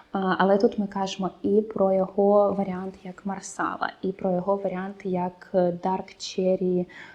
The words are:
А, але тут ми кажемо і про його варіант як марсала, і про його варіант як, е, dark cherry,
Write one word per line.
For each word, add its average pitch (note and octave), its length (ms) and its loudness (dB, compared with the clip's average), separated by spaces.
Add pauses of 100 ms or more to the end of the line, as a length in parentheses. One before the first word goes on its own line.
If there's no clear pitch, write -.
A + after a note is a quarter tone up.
(120)
А, F#3+ 260 0
але G3 200 6
тут A3 220 2
ми G3+ 80 -4
кажемо F#3+ 420 -4 (120)
і G3+ 200 2
про G3 320 0
його G3+ 640 4
варіант F#3+ 360 -6 (100)
як F#3 220 -16
марсала, - 760 -6
і F#3 100 -2
про F#3+ 200 -2
його F3+ 240 0
варіант G3 480 -4
як, F3+ 500 -4
е, G3 40 2
dark F#3 600 0
cherry, F#3 680 0 (300)